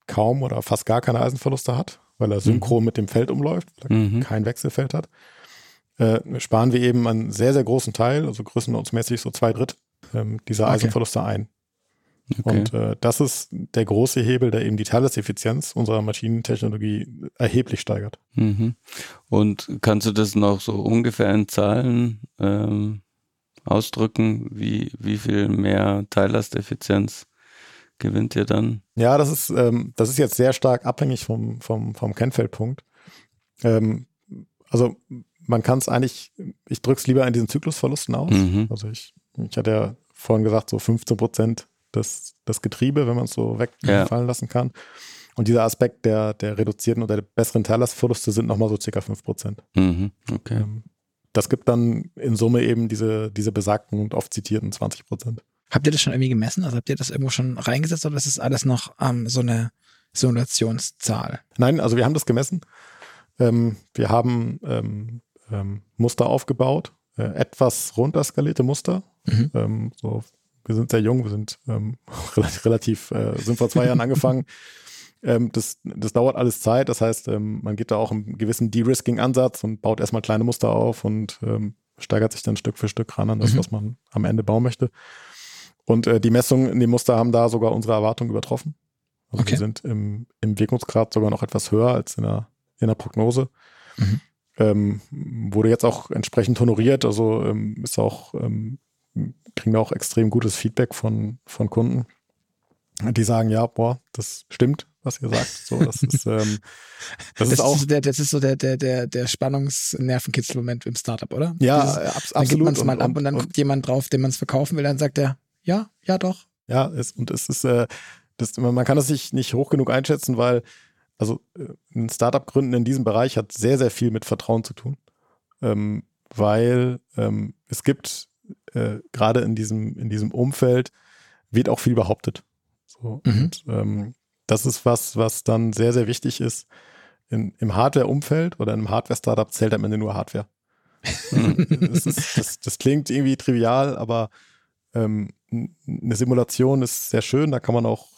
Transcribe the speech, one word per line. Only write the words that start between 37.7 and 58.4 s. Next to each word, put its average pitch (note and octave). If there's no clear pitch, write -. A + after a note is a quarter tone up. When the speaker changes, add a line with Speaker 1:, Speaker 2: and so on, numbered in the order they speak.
Speaker 1:
aus. C#3+
Speaker 2:
Mhm. G2
Speaker 1:
Also G#2+
ich, -
ich A2+
hatte A2
ja A2
vorhin A2
gesagt, G#2+
so A2
fünfzehn A2+
Prozent A2+
das, -
das -
Getriebe, C3
wenn A#2+
man's A#2+
so A2+
Speaker 2:
Ja. G2+
Speaker 1:
wegfallen A#2+
lassen A#2+
kann. B2
Und A2
dieser A2+
Aspekt A#2+
der, G#2+
der G#2
reduzierten A2
oder G#2+
der G#2
besseren A2+
Teillastverluste A#2+
sind A2+
nochmal A2
so G#2
circa G#2+
fünf G#2
Prozent. -
Speaker 2:
Mhm, F#2
okay. A2
Speaker 1:
Ähm, G#2+
das -
gibt -
dann A#2
in A#2+
Summe A#2
eben A#2
diese, A2
diese G#2
besagten G#2
und G#2
oft -
zitierten G#2
zwanzig -
Prozent. -
Speaker 3:
Habt C#3
ihr D3+
das D3+
schon -
irgendwie C3
gemessen? A#2+
Also B2+
habt A#2+
ihr C3+
das C3
irgendwo C3+
schon B2+
reingesetzt D#3
oder D3+
ist C3+
das C#3
alles B2